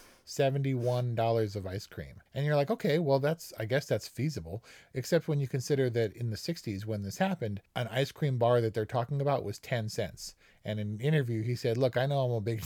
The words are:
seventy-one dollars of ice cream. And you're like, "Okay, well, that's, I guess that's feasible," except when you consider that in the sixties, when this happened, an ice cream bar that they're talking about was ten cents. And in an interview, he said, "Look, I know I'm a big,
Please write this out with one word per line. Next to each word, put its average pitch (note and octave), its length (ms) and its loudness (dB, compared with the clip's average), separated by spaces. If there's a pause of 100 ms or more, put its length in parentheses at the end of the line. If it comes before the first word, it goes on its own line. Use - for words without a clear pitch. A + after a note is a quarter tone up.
(260)
seventy-one B2+ 880 0
dollars A2+ 400 2
of G2 100 -4
ice F#2 200 -6
cream. - 360 -12 (120)
And C#3 120 -2
you're D3+ 120 4
like, C#3+ 120 2
"Okay, F#3 300 2
well, C#3 200 4
that's, D3+ 380 -2
I A2+ 80 -2
guess B2+ 200 0
that's - 240 0
feasible," G#2+ 540 -4 (300)
except D3+ 360 0
when D3 100 0
you C#3 80 0
consider C3 420 0
that A2+ 240 0
in A#2 160 -4
the G#2+ 80 -4
sixties, G#2+ 480 -6
when G#2+ 160 -4
this G2 160 -6
happened, A#2+ 440 -2 (160)
an A#2+ 120 -2
ice C3+ 220 0
cream C3+ 260 0
bar A#2+ 220 6
that A2+ 140 2
they're G#2+ 120 0
talking C3 360 -2
about C#3 240 0
was G2 120 -6
ten A2+ 300 -2
cents. - 480 -6 (300)
And G#2+ 160 -2
in G#2 80 -4
an G#2 100 -6
interview, B2 440 0
he A#2+ 120 0
said, A#2 220 0
"Look, B2+ 180 2
I B2 100 2
know C#3 140 0
I'm B2+ 140 2
a A2+ 80 0
big, A2 240 -2